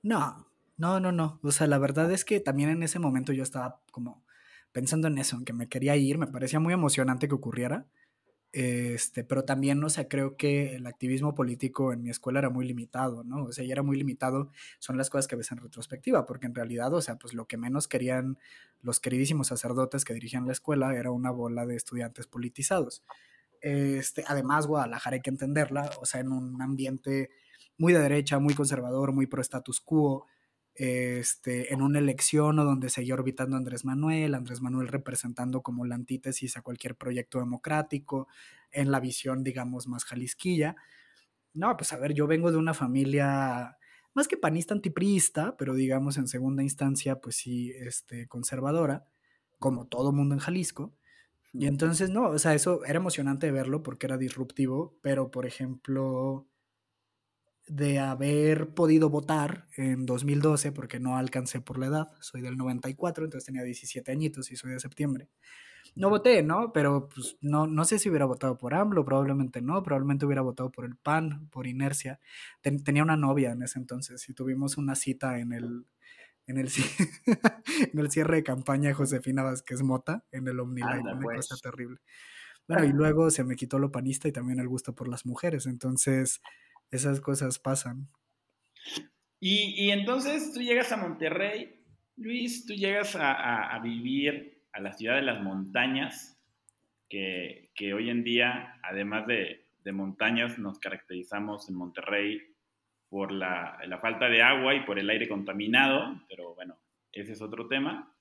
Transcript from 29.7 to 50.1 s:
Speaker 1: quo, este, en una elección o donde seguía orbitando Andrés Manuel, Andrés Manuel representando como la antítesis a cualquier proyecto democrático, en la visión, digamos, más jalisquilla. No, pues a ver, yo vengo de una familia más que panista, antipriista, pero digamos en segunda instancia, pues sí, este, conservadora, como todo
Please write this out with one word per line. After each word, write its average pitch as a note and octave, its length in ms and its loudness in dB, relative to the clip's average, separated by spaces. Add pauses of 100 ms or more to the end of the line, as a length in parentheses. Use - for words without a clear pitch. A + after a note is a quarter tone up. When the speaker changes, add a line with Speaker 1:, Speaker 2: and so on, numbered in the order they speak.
Speaker 1:
quo, D3 460 4 (460)
este, B2+ 1000 -2
en C3+ 80 2
una C#3+ 160 4
elección D3 600 4
o D3 60 6
donde C3 240 2
seguía B2+ 240 -2
orbitando C3 440 -2
Andrés B2 280 -4
Manuel, D3+ 500 2
Andrés B2 280 -6
Manuel B2+ 260 -2
representando B2+ 760 -4
como A#2+ 220 -6
la A#2+ 100 -4
antítesis C3 600 -6
a A#2+ 60 -14
cualquier B2+ 340 -10
proyecto B2 420 -6
democrático, C#3 880 -2 (420)
en C#3 200 0
la C3+ 80 4
visión, C3 460 -2
digamos, B2 440 -6
más A#2+ 160 -6
jalisquilla. D3+ 720 0 (760)
No, G3 240 2
pues - 160 -4
a C#3+ 60 -8
ver, D3 160 0
yo D3 120 4
vengo E3 240 4
de D#3+ 60 4
una D#3+ 160 4
familia C3+ 1040 2 (380)
más C#4+ 120 2
que - 120 -2
panista, E3 340 0
antipriista, G3 880 2
pero C3+ 160 -2
digamos C3+ 420 2
en C3 120 -2
segunda C3+ 340 -2
instancia, C#3 580 0
pues - 160 -8
sí, B2 360 -4
este, A#2+ 540 -10
conservadora, C#3 760 -2 (540)
como B2 280 0
todo B2+ 260 0